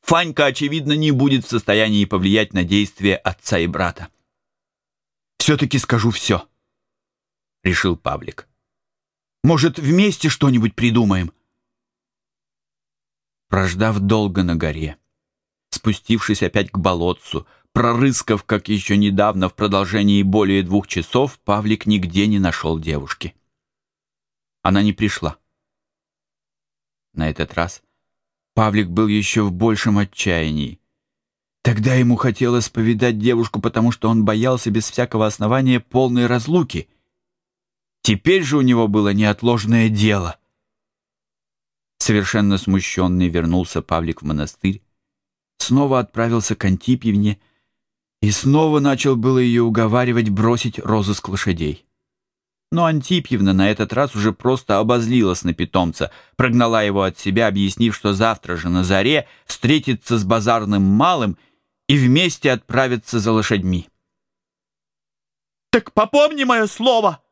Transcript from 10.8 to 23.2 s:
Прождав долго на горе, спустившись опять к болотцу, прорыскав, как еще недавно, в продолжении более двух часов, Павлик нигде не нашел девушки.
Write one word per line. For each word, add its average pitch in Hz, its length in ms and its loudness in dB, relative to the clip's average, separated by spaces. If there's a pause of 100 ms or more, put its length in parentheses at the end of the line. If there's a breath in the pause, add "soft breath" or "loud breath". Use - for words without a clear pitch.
Прождав 98 500 -2
долго 98 440 0
на 85 140 0
горе, 78 400 -6 (760)
спустившись - 720 -2
опять 92 280 -2
к 98 80 -6
болотцу, 87 680 -4 (260 soft breath)
прорыскав, 117 720 0
как 104 240 -4
еще 104 280 0
недавно, 101 520 2
в - 60 -8
продолжении 101 680 0
более 98 400 2
двух 95 240 -2
часов, 127 540 -2
Павлик 107 460 -2
нигде 98 400 0
не 104 120 2
нашел 80 400 -2
девушки. 78 560 -8 (1300)